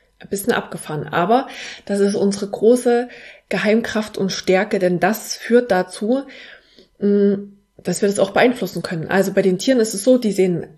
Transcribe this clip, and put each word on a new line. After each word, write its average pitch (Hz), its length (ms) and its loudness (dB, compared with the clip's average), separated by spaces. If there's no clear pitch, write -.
Ein 185 100 -20
bisschen 196 240 -2
abgefahren, - 540 -8
aber 214 400 2
das 202 140 -2
ist 202 160 0
unsere 202 340 -2
große 240 600 2
Geheimkraft 214 680 -2
und 190 140 -2
Stärke, 196 480 0
denn 180 200 2
das 196 360 -2
führt 247 360 2
dazu, 208 520 -2
mh, 202 400 2
dass - 240 -6
wir 202 80 2
das 202 100 0
auch 190 120 2
beeinflussen 220 500 0
können. 165 280 -8
Also 196 240 0
bei 190 80 2
den 185 160 2
Tieren 262 220 2
ist 220 140 0
es 190 100 -8
so, 254 140 6
die 226 140 -2
sehen 180 360 0